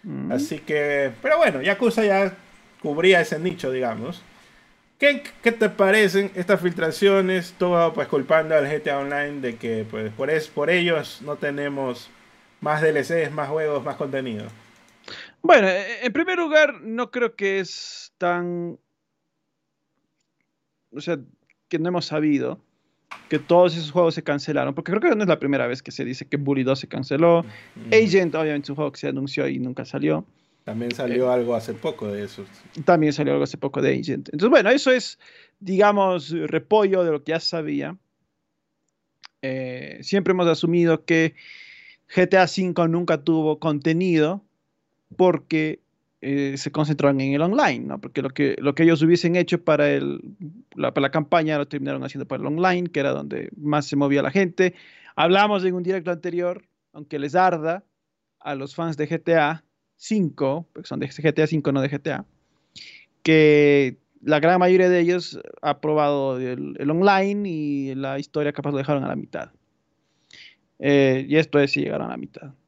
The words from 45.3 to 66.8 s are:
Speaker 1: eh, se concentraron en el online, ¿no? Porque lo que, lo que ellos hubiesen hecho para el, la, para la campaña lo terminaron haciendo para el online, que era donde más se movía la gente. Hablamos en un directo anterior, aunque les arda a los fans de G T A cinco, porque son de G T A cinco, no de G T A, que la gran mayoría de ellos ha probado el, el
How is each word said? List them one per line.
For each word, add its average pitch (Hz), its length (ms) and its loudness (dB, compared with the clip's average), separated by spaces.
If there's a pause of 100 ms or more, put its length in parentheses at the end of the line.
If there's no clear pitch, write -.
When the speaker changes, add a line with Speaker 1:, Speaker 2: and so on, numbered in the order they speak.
Speaker 1:
eh, 139 360 -2
se 139 140 -8
concentraron 143 500 0
en 135 120 0
el 143 80 0
online, 175 440 0
¿no? 139 160 -8
Porque 127 200 -8
lo 135 100 -6
que, 139 280 0
lo 139 160 -2
que 165 80 2
ellos 165 180 6
hubiesen 170 360 4
hecho 175 260 0
para 147 260 2
el, 139 300 -2 (560)
la, 131 180 -4
para 143 100 0
la 139 80 -2
campaña 156 460 0
lo 143 100 -4
terminaron 139 360 -6
haciendo 135 240 -10
para 131 140 -6
el - 60 -6
online, 175 420 0
que 170 100 -2
era 139 120 0
donde 143 440 -8
más 147 300 0
se - 100 -8
movía 143 260 2
la 139 100 -2
gente. 185 420 2 (420)
Hablamos 190 480 4
en 185 120 0
un 180 80 -6
directo 180 280 -2
anterior, 175 540 -6 (260)
aunque 147 280 -12
les 139 160 -6
arda 180 480 2 (560)
a 147 160 -8
los 135 200 -10
fans 165 220 -4
de 151 100 -2
G 160 160 -4
T 170 120 2
A 156 280 2 (320)
cinco, 156 760 -2
porque - 140 -18
son 139 120 -8
de 143 80 -4
G 151 260 0
T 156 100 2
A 151 40 2
cinco, 151 240 -2
no 135 100 0
de 135 80 -2
G 139 120 -6
T 151 100 -4
A, 143 140 -6 (960)
que 147 720 6 (260)
la 151 200 2
gran 175 180 4
mayoría 185 300 6
de 180 100 4
ellos 175 400 -2 (220)
ha 143 180 -2
probado 143 580 0
el, 131 400 -8
el 139 120 -4